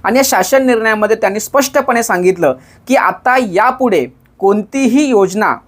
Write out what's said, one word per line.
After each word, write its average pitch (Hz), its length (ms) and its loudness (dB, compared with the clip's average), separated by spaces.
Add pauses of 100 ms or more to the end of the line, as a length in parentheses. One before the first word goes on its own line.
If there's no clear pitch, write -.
आणि 214 120 0
या 269 80 4
शासन 262 420 0
निर्णयामध्ये 220 500 0
त्यांनी 208 240 -2
स्पष्टपणे 262 600 -2
सांगितलं 180 520 0 (340)
की 262 80 2
आता 247 400 0 (140)
यापुढे 214 540 0 (340)
कोणतीही 233 680 0
योजना 196 500 0 (140)